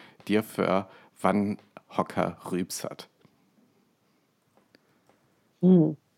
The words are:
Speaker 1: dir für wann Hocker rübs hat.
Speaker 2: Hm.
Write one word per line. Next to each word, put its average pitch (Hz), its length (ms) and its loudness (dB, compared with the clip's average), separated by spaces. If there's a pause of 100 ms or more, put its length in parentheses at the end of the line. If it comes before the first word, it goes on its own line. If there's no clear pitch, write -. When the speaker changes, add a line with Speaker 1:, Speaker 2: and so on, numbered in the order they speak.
(280)
Speaker 1:
dir 107 140 0
für 95 460 -2 (320)
wann 101 380 0 (380)
Hocker 90 400 -4 (140)
rübs - 340 -6
hat. - 240 -14 (2500)
Speaker 2:
Hm. 170 340 6 (220)